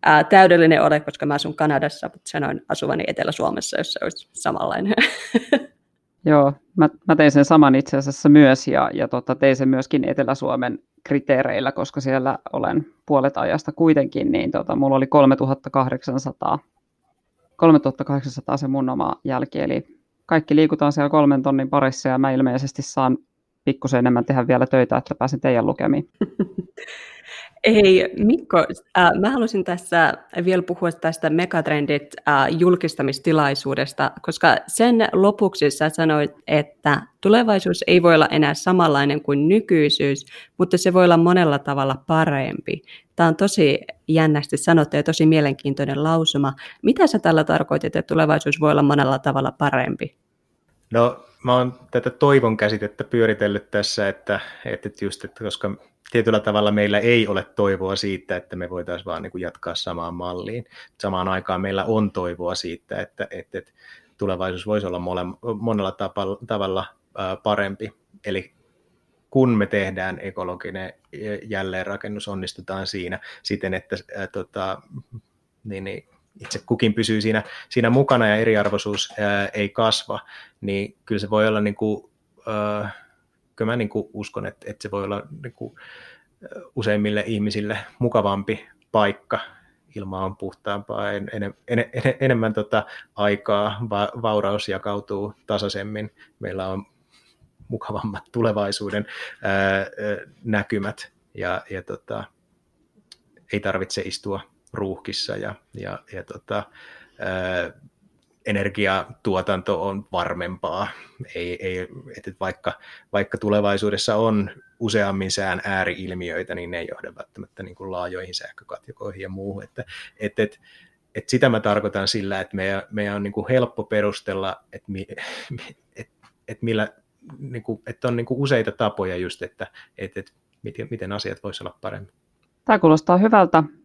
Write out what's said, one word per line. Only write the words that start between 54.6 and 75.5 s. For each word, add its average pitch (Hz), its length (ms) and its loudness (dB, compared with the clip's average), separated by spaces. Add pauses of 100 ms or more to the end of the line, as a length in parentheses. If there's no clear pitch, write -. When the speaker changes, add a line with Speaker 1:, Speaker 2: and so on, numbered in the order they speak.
Speaker 3:
että, 107 240 -8
että - 160 -12
just, 98 200 -10
että 107 200 -14
koska 101 320 -8 (360)
tietyllä 110 280 2
tavalla 104 300 0
meillä 104 280 2
ei 117 300 2
ole 95 180 -4 (100)
toivoa 98 400 0
siitä, 95 400 -6
että 90 200 -12
me 90 140 -10
voitaisiin 90 340 -10
vaan 85 180 -8
niinku 92 160 -12
jatkaa 87 360 -10
samaan 85 400 -8
malliin. 90 500 -10 (360)
Samaan 95 280 -2
aikaan 92 320 -4
meillä 98 240 -4
on 107 280 0
toivoa 87 420 -6
siitä, 90 460 -10
että, - 300 -10
että, - 280 -12
että - 140 -16 (460)
tulevaisuus 92 480 -6
voisi 104 200 -2
olla 90 120 -6
mole-, 90 640 -6
monella 104 320 -2
tapa-, 98 540 -8
tavalla, 95 400 -4 (320)
ää, 95 180 -6
parempi. 101 560 -4 (320)
Eli 95 280 -6 (800)
kun 131 200 4
me 107 160 2
tehdään 95 560 -4
ekologinen 92 720 -10 (520)
jälleenrakennus, 98 840 -8
onnistutaan 95 580 -10
siinä 92 340 -8 (220)
siten, 98 320 -4
että, 95 220 -8 (200)
ää, 98 100 -10
tota, 95 560 -8 (840)